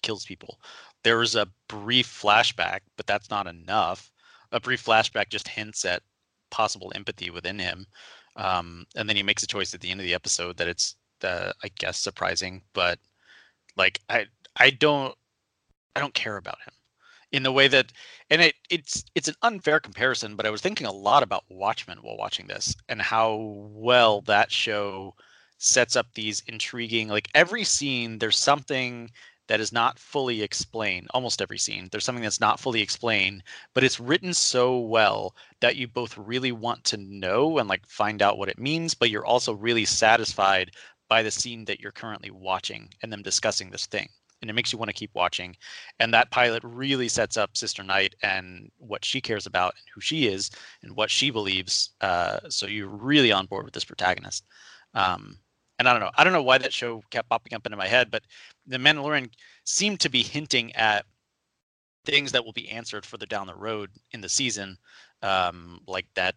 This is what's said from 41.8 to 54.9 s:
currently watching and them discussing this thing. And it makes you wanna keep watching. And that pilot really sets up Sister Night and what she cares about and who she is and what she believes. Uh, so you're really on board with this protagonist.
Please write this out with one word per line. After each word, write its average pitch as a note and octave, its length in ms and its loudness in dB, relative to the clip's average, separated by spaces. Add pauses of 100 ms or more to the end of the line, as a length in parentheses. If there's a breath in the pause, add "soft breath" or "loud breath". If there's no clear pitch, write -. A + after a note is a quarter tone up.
currently G#2 380 -14
watching F#2+ 720 -6
and A2+ 100 -8
them G2+ 120 -10
discussing F#2+ 480 0
this G2 160 -8
thing. - 220 -6 (320)
And A2 100 -8
it - 20 -6
makes A#2+ 180 -2
you A#2+ 60 -6
wanna G#2+ 160 -6
keep - 220 -12
watching. F2+ 420 -2 (420 loud breath)
And A#2 140 2
that A#2 160 6
pilot A#2 340 2
really B2+ 440 -2
sets A2 300 -2
up G#2 200 -2
Sister G#2+ 240 -8
Night F#2+ 400 0
and F#2 560 -4
what G#2 260 -10
she - 180 -2
cares G#2 260 -4
about F#2 280 0
and - 100 -20 (100)
who G2+ 60 -18
she D3+ 260 0
is G2 240 -2 (320 loud breath)
and - 120 -18
what G#2+ 140 0
she C3+ 220 0
believes. F#2+ 600 -2 (100)
Uh, F2 480 0
so - 180 -4
you're G#2 220 -6
really A#2+ 420 4
on F#2+ 160 2
board G2 180 -8
with - 80 -18
this - 120 -8
protagonist. - 580 -4 (500 soft breath)